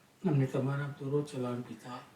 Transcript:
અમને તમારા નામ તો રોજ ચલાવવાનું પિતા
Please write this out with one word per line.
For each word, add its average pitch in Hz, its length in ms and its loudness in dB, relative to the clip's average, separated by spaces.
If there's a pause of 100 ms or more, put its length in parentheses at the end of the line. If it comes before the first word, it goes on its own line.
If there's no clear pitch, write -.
(300)
અમને 139 160 6
તમારા 135 320 0
નામ 143 140 -4
તો 139 180 -6
રોજ 147 160 2
ચલાવવાનું 123 420 -4
પિતા 123 320 -12 (160)